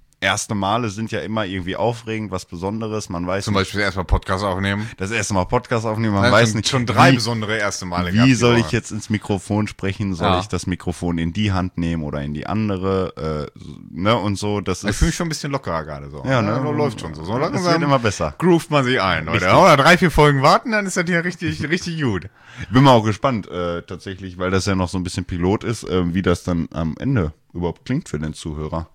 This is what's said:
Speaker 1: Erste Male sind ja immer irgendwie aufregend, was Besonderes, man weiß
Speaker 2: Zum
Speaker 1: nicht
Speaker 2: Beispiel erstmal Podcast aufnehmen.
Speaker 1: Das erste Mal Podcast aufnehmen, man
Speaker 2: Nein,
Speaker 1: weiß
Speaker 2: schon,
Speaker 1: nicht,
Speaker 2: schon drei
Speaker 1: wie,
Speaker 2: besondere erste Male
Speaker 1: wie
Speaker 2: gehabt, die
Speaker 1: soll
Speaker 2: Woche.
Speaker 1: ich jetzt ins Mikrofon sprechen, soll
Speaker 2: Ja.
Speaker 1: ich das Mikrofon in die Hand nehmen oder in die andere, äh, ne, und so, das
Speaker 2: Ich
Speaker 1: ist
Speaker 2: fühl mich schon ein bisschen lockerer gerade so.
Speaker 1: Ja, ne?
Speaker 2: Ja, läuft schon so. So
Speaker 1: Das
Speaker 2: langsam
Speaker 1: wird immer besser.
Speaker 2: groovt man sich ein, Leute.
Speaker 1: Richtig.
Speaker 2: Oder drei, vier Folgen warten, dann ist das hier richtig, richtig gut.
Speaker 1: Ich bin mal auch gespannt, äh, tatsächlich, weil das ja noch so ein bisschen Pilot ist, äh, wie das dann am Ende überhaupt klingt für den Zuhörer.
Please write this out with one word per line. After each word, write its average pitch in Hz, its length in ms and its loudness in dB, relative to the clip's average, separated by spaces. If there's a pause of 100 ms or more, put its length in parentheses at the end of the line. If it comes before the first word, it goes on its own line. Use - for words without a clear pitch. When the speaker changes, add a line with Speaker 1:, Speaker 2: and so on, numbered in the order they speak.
(200)
Speaker 1:
Erste 101 360 -2
Male 107 340 -2
sind 107 220 -8
ja 101 80 -4
immer 107 260 -4
irgendwie 92 300 -6
aufregend, 110 560 -4
was 92 120 -6
Besonderes, 107 640 -6
man 87 160 -4
weiß 95 200 -2
Speaker 2:
Zum 107 100 0
Speaker 1:
nicht 98 60 4
Speaker 2:
Beispiel 98 220 -2
erstmal 92 220 -2
Podcast - 380 0
aufnehmen. 98 540 -2
Speaker 1:
Das 95 160 -6
erste 110 200 -2
Mal 92 120 2
Podcast 117 420 -2
aufnehmen, 110 280 0
man 101 100 4
Speaker 2:
Nein, 123 80 4
Speaker 1:
weiß 113 160 6
Speaker 2:
schon, 107 80 -2
Speaker 1:
nicht, 107 120 -2
Speaker 2:
schon 123 180 0
drei 143 260 6
Speaker 1:
wie, - 20 6
Speaker 2:
besondere 110 420 -2
erste 101 300 -2
Male 87 220 -2
Speaker 1:
wie 90 80 0
Speaker 2:
gehabt, 123 120 6
die 131 60 6
Speaker 1:
soll 120 220 4
Speaker 2:
Woche. 117 100 2
Speaker 1:
ich 78 60 -4
jetzt 113 180 -4
ins 104 200 -10
Mikrofon 104 580 -2
sprechen, 95 460 -4
soll 87 180 -2
Speaker 2:
Ja. 90 80 2
Speaker 1:
ich 95 80 -8
das - 180 -6
Mikrofon 87 520 -4
in 82 140 -2
die 101 200 0
Hand 92 260 -2
nehmen 85 240 -2
oder 71 180 -6
in 73 140 -6
die 76 140 -8
andere, 95 1080 -2
äh, - 40 -20 (320)
ne, 104 240 2
und 101 180 -2
so, 104 260 -2
das 92 220 -4
Speaker 2:
Ich 101 80 -2
Speaker 1:
ist 101 60 -2
Speaker 2:
fühl - 100 4
mich 165 80 0
schon 175 120 -4
ein - 20 -6
bisschen 151 240 -6
lockerer 85 320 -4
gerade 71 260 -12
so. 73 140 -12
Speaker 1:
Ja, 127 180 2
ne? 101 80 0
Speaker 2:
Ja, - 180 -2
läuft 147 320 -2
schon 80 140 -10
so. 78 100 -10
So 104 140 -4
Speaker 1:
Das 165 140 -2
Speaker 2:
langsam 180 220 0
Speaker 1:
wird 165 80 2
immer 139 180 4
besser. 87 380 -2
Speaker 2:
groovt 165 340 2
man 143 120 4
sich 123 160 2
ein, 85 260 0
Leute. 85 200 0
Speaker 1:
Richtig. 104 100 6
Speaker 2:
Oder 165 200 8
drei, 151 220 8
vier 180 120 4
Folgen 147 320 6
warten, 214 300 4
dann 208 120 0
ist 190 120 -6
das 180 100 0
hier 170 160 0
richtig, 170 460 -6
richtig 165 340 -4
gut. 101 260 -2 (340)
Speaker 1:
Ich - 80 -10
bin 123 120 6
mal 139 80 8
auch 113 140 6
gespannt, 110 420 0
äh, 87 360 -4
tatsächlich, 92 540 -12
weil 92 140 -2
das 95 160 2
ja 98 80 2
noch 92 140 0
so 95 100 -4
ein 90 60 -2
bisschen 87 220 -6
Pilot 92 360 0
ist, 107 220 -6
äh, 87 280 0
wie 95 100 0
das 87 200 2
dann 85 300 -2
am 80 260 -4
Ende 104 340 0 (220)
überhaupt 87 320 -6
klingt - 220 -4
für 76 100 -6
den 76 160 -6
Zuhörer. 78 600 -8